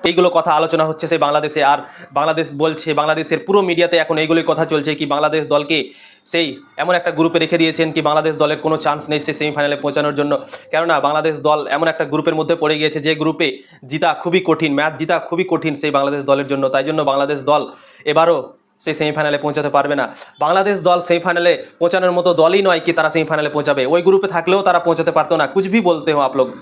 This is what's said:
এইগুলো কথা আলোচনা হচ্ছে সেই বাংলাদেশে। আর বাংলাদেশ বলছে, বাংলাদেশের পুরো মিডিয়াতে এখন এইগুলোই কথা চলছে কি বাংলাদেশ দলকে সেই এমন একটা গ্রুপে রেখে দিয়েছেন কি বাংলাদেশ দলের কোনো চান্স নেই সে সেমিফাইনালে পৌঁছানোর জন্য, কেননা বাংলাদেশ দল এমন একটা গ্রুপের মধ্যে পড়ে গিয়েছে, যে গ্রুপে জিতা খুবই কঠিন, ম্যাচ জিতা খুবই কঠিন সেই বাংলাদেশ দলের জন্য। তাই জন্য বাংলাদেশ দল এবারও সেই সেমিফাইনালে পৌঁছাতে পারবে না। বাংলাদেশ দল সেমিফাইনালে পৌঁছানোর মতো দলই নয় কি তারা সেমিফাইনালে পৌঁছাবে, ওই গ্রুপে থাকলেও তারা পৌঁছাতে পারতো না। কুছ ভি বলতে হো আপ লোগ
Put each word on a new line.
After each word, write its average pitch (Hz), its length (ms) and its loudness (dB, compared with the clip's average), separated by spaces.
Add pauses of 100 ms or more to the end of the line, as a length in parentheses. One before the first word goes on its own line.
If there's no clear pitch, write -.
এইগুলো 180 280 4
কথা 160 220 0
আলোচনা 160 300 0
হচ্ছে 156 220 -6
সেই 160 140 0
বাংলাদেশে। 151 360 0 (100)
আর 147 80 2 (380)
বাংলাদেশ 156 300 0 (140)
বলছে, 156 280 -2 (100)
বাংলাদেশের 156 460 0
পুরো 196 140 2 (100)
মিডিয়াতে 170 340 2
এখন 160 200 -2
এইগুলোই 160 260 0
কথা 156 220 0
চলছে 147 280 0
কি 151 140 -4
বাংলাদেশ 151 300 0 (100)
দলকে 147 240 0 (540)
সেই 170 160 0 (340)
এমন 175 180 0
একটা 175 180 -4
গ্রুপে 170 260 2
রেখে 165 180 0
দিয়েছেন 160 340 0
কি 160 120 0
বাংলাদেশ 151 340 0
দলের 151 240 0
কোনো 160 100 0 (100)
চান্স 147 260 -2
নেই 151 140 -2
সে 156 140 -4
সেমিফাইনালে 147 440 -2
পৌঁছানোর 147 360 -2
জন্য, 147 140 0 (380)
কেননা 160 240 0 (120)
বাংলাদেশ 151 280 0 (120)
দল 151 120 2 (160)
এমন 160 180 2
একটা 160 180 -2
গ্রুপের 156 280 0
মধ্যে 156 220 0
পড়ে 151 180 0
গিয়েছে, 151 260 -2
যে 160 160 2
গ্রুপে 156 260 0 (440)
জিতা 160 180 0 (140)
খুবই 175 260 0
কঠিন, 156 280 0
ম্যাচ 156 220 0
জিতা 160 180 -2 (100)
খুবই 175 240 -2
কঠিন 156 300 -2
সেই 151 160 -2
বাংলাদেশ 139 320 0
দলের 139 220 2
জন্য। 139 120 -2 (100)
তাই 135 140 0
জন্য 156 120 -2 (120)
বাংলাদেশ 139 280 -2 (120)
দল 147 100 4 (500)
এবারও 160 260 4 (460)
সেই 156 160 -4
সেমিফাইনালে 151 440 0
পৌঁছাতে 151 320 -2
পারবে 143 240 2
না। 123 60 0 (380)
বাংলাদেশ 190 340 2 (100)
দল 175 200 4
সেমিফাইনালে 175 460 2 (280)
পৌঁছানোর 180 360 2
মতো 180 120 2 (120)
দলই 180 260 4
নয় 170 180 2
কি 170 120 0
তারা 156 180 2
সেমিফাইনালে 151 400 -2
পৌঁছাবে, 143 280 0 (100)
ওই 175 140 4
গ্রুপে 190 280 4
থাকলেও 175 320 0
তারা 175 200 4
পৌঁছাতে 165 300 0
পারতো 156 240 2
না। 143 120 2
কুছ 190 200 0
ভি 226 60 4 (100)
বলতে 160 260 0
হো 147 120 2
আপ 131 120 -4
লোগ 127 80 4 (140)